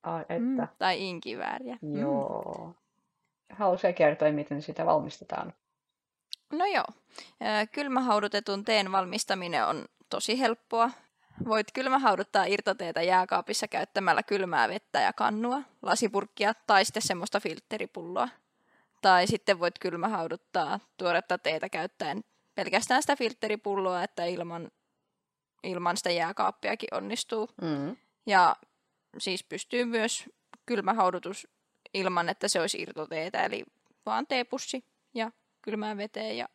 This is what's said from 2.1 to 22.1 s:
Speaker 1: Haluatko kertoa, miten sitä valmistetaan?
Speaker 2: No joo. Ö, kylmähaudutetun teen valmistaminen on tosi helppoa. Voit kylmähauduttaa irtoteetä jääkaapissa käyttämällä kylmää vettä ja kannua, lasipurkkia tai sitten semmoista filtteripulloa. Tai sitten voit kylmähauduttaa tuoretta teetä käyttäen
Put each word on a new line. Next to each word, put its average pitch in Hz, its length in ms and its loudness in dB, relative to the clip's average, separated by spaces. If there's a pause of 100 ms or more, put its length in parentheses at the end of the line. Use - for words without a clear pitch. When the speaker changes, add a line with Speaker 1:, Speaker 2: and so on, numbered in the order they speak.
Speaker 1:
Haluatko 190 460 2
kertoa, 151 360 4
miten 147 300 -4
sitä 160 240 -4
valmistetaan? 160 680 -2 (1000)
Speaker 2:
No 330 140 0
joo. 349 180 0 (580)
Ö, 214 300 0
kylmähaudutetun 208 920 0
teen 202 280 2
valmistaminen 185 720 0
on 151 180 -2 (260)
tosi 220 300 -2
helppoa. 233 500 2 (580)
Voit 220 240 0
kylmähauduttaa 247 720 2
irtoteetä 185 580 0
jääkaapissa 185 680 2
käyttämällä - 540 0
kylmää 175 460 2
vettä - 320 -2
ja 226 120 4
kannua, 240 500 0 (200)
lasipurkkia 202 720 0 (120)
tai 190 180 6
sitten - 180 -2
semmoista 180 380 -2
filtteripulloa. 175 880 -4 (720)
Tai 180 240 8
sitten 196 340 2
voit 175 180 0
kylmähauduttaa 170 1000 -2 (160)
tuoretta 180 420 0
teetä 156 300 -2
käyttäen 165 560 -4 (300)